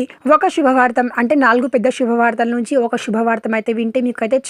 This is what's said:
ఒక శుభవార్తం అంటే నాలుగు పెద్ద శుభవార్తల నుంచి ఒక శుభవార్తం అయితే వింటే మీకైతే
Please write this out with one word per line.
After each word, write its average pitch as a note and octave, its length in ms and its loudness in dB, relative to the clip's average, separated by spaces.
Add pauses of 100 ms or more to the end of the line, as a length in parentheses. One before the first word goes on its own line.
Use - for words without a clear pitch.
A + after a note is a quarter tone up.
(360)
ఒక F#4+ 100 4 (100)
శుభవార్తం B3+ 500 2 (160)
అంటే A#3+ 120 2 (120)
నాలుగు B3 280 2
పెద్ద B3+ 140 2 (100)
శుభవార్తల A#3 580 0
నుంచి A#3+ 200 -2 (100)
ఒక A#3+ 180 -4
శుభవార్తం A3+ 560 -2
అయితే A3+ 200 -4
వింటే A3+ 280 -2
మీకైతే A#3 420 -2